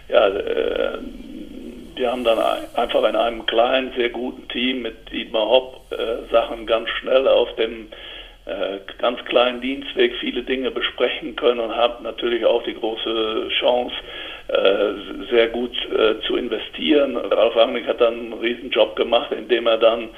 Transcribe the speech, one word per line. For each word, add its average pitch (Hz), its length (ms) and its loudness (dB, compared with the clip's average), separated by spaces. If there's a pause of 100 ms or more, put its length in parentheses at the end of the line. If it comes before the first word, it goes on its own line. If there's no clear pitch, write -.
ja, 117 200 4
äh, - 680 -2 (1000)
wir 123 140 -2
haben 123 140 -4
dann 113 140 4
ein-, - 260 0 (100)
einfach 120 340 0
in - 80 0
einem 117 300 0
kleinen, 127 500 2
sehr 120 140 0
guten 120 380 -8
Team 127 340 -2
mit - 280 -12
Dietmar 110 380 -2
Hopp, 127 320 4 (100)
äh, - 400 -4
Sachen 117 360 2
ganz 113 240 0 (100)
schnell 131 280 4
auf - 280 4
dem, 113 320 -4 (560)
äh, 95 340 -6 (200)
ganz 123 260 -2
kleinen 123 380 2
Dienstweg 139 580 0
viele 127 220 -4
Dinge 131 280 -4
besprechen 123 640 -4
können 120 260 2
und 117 140 -4
haben 120 300 0
natürlich 113 400 -2
auch 113 200 4
die 110 100 -6
große 110 720 -4 (100)
Chance, 123 360 2 (540)
äh, 101 840 0
sehr 117 180 6
gut, 120 240 -4 (140)
äh, 107 400 2
zu - 100 0
investieren. 123 800 0
Ralf 110 400 2
Rangnick 120 300 4
hat 120 160 2
dann 117 120 4
einen 117 200 -10
Riesenjob 117 640 0
gemacht, 117 360 0
indem 117 340 0
er 113 120 4
dann, 113 400 4